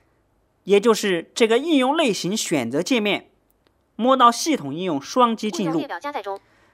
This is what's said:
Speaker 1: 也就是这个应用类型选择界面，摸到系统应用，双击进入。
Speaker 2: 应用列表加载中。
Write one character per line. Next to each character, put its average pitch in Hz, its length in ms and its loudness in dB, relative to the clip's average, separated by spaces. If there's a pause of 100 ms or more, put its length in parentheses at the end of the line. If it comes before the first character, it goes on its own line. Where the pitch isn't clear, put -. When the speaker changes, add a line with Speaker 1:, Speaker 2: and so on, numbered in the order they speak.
(640)
Speaker 1:
也 202 140 4
就 220 140 4
是 190 400 -2
这 226 140 2
个 233 100 4
应 302 200 2
用 262 200 2
类 269 160 2
型 185 240 -4
选 131 320 -2
择 143 140 -2
界 240 160 0
面， 202 320 -2 (640)
摸 247 200 2
到 247 160 6
系 294 240 -2
统 143 160 -6
应 165 120 -6
用， 156 180 -2
双 240 340 2
击 214 140 -6
进 202 160 -4
入。 160 60 -2
Speaker 2:
应 - 20 -2
用 165 60 -2
列 - 80 -6
表 - 120 -10
加 285 120 -10
载 254 100 -8
中。 196 180 -10 (340)